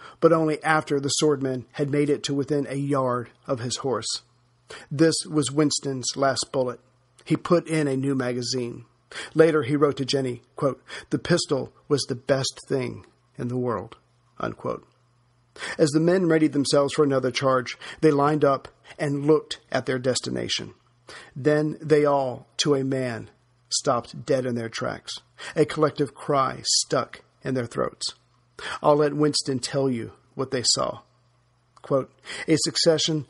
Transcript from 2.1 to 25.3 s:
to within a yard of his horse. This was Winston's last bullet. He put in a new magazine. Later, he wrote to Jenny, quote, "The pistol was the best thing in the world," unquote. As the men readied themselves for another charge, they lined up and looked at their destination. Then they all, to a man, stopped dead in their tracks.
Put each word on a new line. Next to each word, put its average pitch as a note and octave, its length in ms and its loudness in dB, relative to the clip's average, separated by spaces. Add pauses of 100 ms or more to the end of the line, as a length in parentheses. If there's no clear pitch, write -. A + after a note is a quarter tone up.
to D3 100 -4
within C#3 340 0
a B2 80 -8
yard C3 540 -2 (180)
of C3 120 -2
his A#2 180 -4
horse. - 440 -4 (720)
This D#3 240 4 (120)
was D3+ 240 -2
Winston's C#3 640 -2
last C3+ 360 0
bullet. B2+ 280 -4 (460)
He D#3 100 0
put E3 320 0
in D#3 200 0
a C3+ 100 0
new C3+ 160 -2
magazine. B2 720 -4 (480)
Later, D#3 300 6
he C#3+ 120 0
wrote C#3+ 220 2
to C#3 80 -4
Jenny, B2+ 380 -2 (120)
quote, C3 260 -4 (280)
"The D3 100 -2
pistol D3+ 540 -2 (140)
was C#3+ 160 0
the C3 120 -6
best C3 520 -2
thing A#2+ 380 -4 (320)
in C3+ 100 -6
the B2 100 -4
world," A#2 380 -4 (440)
unquote. - 480 -6 (880)
As D#3 140 4
the D#3 80 2
men F3 280 2
readied D#3 260 4
themselves C#3+ 420 2
for D#3 80 4
another C3 260 2
charge, B2+ 480 0 (240)
they D#3 80 8
lined D3 340 4
up C#3 260 2 (280)
and C#3+ 300 -2
looked D3+ 320 2 (120)
at B2+ 140 -2
their C3 140 -2
destination. B2 760 -4 (600)
Then D3+ 440 2
they D3+ 260 4
all, C3+ 420 0 (100)
to D3 160 2
a C3+ 100 2
man, B2 460 -4 (400)
stopped B2+ 560 -2
dead C3 220 0
in A#2+ 80 -2
their A2+ 140 -6
tracks. - 440 -8 (420)